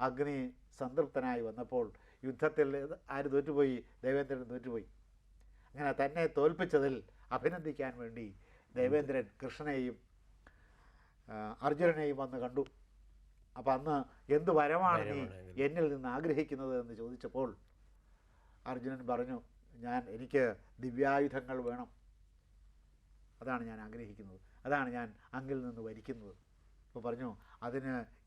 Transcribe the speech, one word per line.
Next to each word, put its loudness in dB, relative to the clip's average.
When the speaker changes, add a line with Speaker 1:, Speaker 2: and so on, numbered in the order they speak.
Speaker 1:
അഗ്നി 0
സംതൃപ്തനായി 0
വന്നപ്പോൾ -2
യുദ്ധത്തിൽ 2
ആര് -2
തോറ്റുപോയി? 4
ദേവേന്ദ്രൻ 0
തോറ്റുപോയി. -6
അങ്ങനെ 0
തന്നെ 2
തോൽപ്പിച്ചതിൽ 4
അഭിനന്ദിക്കാൻ -2
വേണ്ടി -10
ദേവേന്ദ്രൻ 4
കൃഷ്ണനെയും, -2
ആ, -8
അർജുനനെയും 4
വന്ന് -4
കണ്ടു. 0
അപ്പം 2
അന്ന്, -2
"എന്ത് 6
വരമാണ് 6
നീ -2
Speaker 2:
വരമാണ് -4
Speaker 1:
എന്നിൽ 2
നിന്ന് -4
ആഗ്രഹിക്കുന്നത്?" 0
എന്ന് -8
ചോദിച്ചപ്പോൾ -6
അർജുനൻ -6
പറഞ്ഞു, 0
"ഞാൻ, -4
എനിക്ക് 2
ദിവ്യായുധങ്ങൾ 0
വേണം, -4
അതാണ് -4
ഞാൻ -10
ആഗ്രഹിക്കുന്നത്, -14
അതാണ് 2
ഞാൻ -6
അങ്ങിൽ -4
നിന്ന് -8
വരിക്കുന്നത്." -10
അപ്പോൾ -12
പറഞ്ഞു, -4
"അതിന് -2